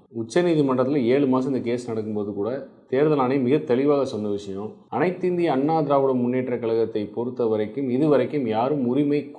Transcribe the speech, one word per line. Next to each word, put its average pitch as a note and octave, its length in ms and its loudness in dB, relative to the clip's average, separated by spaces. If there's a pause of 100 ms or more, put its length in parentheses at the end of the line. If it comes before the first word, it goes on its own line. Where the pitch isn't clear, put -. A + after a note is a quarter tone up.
(200)
உச்சநீதிமன்றத்துல C#3 840 2
ஏழு C3 240 4
மாசம் C3 260 0
இந்த A#2 160 -4
கேஸ் A#2+ 180 -4
நடக்கும்போது G#2 460 -4
கூட A2 340 -4 (200)
தேர்தல் D3 300 2
ஆணையம் C3 260 2
மிக C3 140 2
தெளிவாக C#3 480 2
சொன்ன G#2+ 220 -6
விஷயம், G2+ 460 -6 (160)
அனைத்து F3 380 -2
இந்திய E3+ 240 0
அண்ணா D3+ 300 0
திராவிட C#3 320 2
முன்னேற்ற B2+ 440 0
கழகத்தை A2+ 480 0
பொறுத்த B2 400 -4
வரைக்கும் A2 440 -2
இது C3 180 2
வரைக்கும் C3 400 2
யாரும் B2 400 0
உரிமை C#3+ 520 0